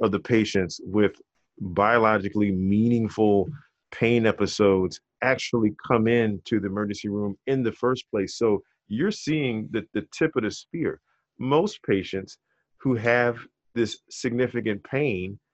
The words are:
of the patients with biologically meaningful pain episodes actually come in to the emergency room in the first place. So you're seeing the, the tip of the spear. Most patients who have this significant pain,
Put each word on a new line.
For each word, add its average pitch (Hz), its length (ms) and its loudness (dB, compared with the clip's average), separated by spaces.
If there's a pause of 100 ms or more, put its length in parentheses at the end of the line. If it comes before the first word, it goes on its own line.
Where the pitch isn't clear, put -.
of 104 100 2
the 98 80 0
patients 101 640 0
with 101 360 2 (400)
biologically 104 920 2
meaningful 104 960 2 (420)
pain 117 340 2
episodes 98 760 2 (220)
actually 120 520 0 (100)
come 113 220 2
in 113 380 2
to 107 160 0
the 98 80 -4
emergency 101 400 -4
room 101 280 -4 (120)
in 135 160 0
the 110 80 -2
first 123 400 -2
place. 98 240 -4
So 107 260 2 (240)
you're 135 240 -2
seeing 131 600 -4
the, 107 200 -4
the 160 140 -4 (100)
tip 156 200 0
of 110 80 -6
the 104 80 -2
spear. - 480 -8 (400)
Most 147 420 0
patients 95 560 -4 (380)
who 131 180 -2
have 120 420 2 (380)
this 113 240 -2 (120)
significant 117 760 -2
pain, 104 520 -4 (180)